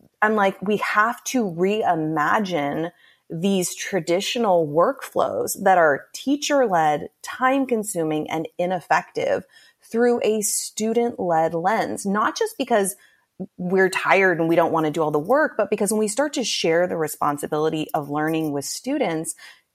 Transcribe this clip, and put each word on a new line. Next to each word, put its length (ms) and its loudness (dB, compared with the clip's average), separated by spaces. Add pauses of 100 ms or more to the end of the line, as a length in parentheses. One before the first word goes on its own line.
(220)
I'm 140 2
like, 260 2
we 140 0
have 480 0
to 200 -2
reimagine 1500 0 (360)
these 460 0
traditional 920 0
workflows 960 0
that 120 6
are 380 4
teacher-led, 920 0 (140)
time-consuming, 1080 -2
and 160 -4 (100)
ineffective 880 -2 (360)
through 400 2
a 200 0
student-led 1120 -2
lens, 520 -2
not 320 0
just 180 -4
because 380 0 (640)
we're 300 2
tired 500 2
and 100 0
we 60 2
don't 180 4
wanna 200 0
do 100 0
all 80 0
the 80 0
work, 380 0
but 120 0
because 220 0
when 80 0
we 80 0
start 280 -2
to 100 -2
share 420 2
the 100 -4
responsibility 960 -2
of 160 -4
learning 440 -2
with 120 -4
students, 720 -4 (400)